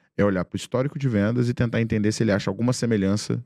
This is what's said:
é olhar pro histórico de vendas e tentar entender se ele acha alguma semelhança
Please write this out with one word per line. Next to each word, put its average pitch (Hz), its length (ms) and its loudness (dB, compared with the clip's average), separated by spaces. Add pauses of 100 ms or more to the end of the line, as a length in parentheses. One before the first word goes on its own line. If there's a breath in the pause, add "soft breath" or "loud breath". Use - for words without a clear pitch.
(180)
é 101 80 4
olhar 95 200 2
pro - 120 -8
histórico 131 420 -4
de 139 80 -2
vendas 113 400 2
e 123 60 -2
tentar 113 280 0
entender 110 300 0
se - 120 -4
ele 107 80 2
acha 98 180 0
alguma 117 240 0
semelhança 113 720 0